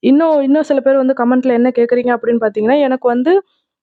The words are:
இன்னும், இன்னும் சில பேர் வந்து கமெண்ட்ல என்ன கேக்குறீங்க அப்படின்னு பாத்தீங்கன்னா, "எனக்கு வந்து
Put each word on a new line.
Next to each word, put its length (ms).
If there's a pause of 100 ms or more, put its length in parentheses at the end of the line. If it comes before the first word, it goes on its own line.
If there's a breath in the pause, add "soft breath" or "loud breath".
இன்னும், 380
இன்னும் 220
சில 180
பேர் 160
வந்து 200
கமெண்ட்ல 360
என்ன 220
கேக்குறீங்க 360
அப்படின்னு 300
பாத்தீங்கன்னா, 400
"எனக்கு 280
வந்து 240 (500)